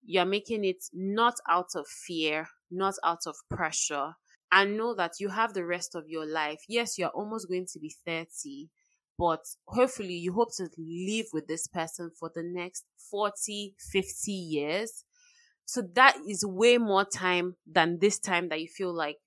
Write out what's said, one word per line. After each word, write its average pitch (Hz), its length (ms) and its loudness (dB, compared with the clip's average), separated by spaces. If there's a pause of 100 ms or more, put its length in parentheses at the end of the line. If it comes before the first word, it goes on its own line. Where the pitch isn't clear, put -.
You 185 160 0
are 175 60 6
making 202 400 -2
it 185 180 -2 (100)
not 208 420 2 (140)
out 180 260 4
of 151 120 -6
fear, 156 600 -4 (220)
not 190 340 0
out 170 220 0
of 156 100 -8 (140)
pressure. 156 640 -2 (380)
And 196 260 6
know 233 180 -2
that 175 240 0
you 202 100 -4
have 214 260 0
the 180 100 -2
rest 175 300 -4
of 156 120 -8
your 156 200 -6
life. 156 400 -2
Yes, 233 320 -2
you're 170 100 0
almost 208 380 -8
going 180 260 -4
to 160 60 -16
be 151 100 -12 (160)
thirty, 165 640 -8 (480)
but 170 220 2 (260)
hopefully 226 480 0
you 175 200 -4
hope 233 240 2
to 180 200 -4
live 185 560 -4
with 156 140 -4
this 165 200 -4
person 165 520 -6
for 160 160 -8
the 170 80 -6
next 175 420 -8 (120)
forty, 208 840 -4
fifty - 520 -2
years. 170 760 -4 (600)
So - 160 -4 (140)
that 254 220 10 (100)
is 202 180 -2
way 214 320 6
more 202 280 4
time 180 500 0 (100)
than 165 340 4
this 202 200 4
time 175 300 0
that 160 120 -4
you 165 60 -8
feel 180 260 -6
like 151 340 -4